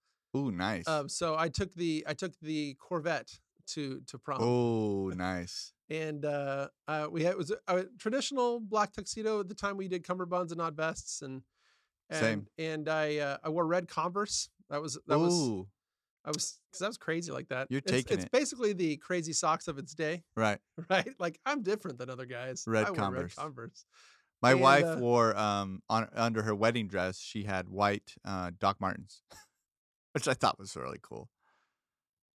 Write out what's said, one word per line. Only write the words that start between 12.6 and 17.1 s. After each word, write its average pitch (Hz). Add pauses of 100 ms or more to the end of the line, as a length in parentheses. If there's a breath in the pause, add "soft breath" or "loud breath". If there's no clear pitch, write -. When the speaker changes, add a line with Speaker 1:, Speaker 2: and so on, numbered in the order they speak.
Speaker 2:
I, 151
uh, 143
I 160
wore 165
red 175
Converse. 180 (200)
That 147
was, 147
that 151
was, 175 (100)
Speaker 1:
Ooh. 98 (580)
Speaker 2:
I 156
was, - (140)
'cause -
I 196
was 226
crazy 165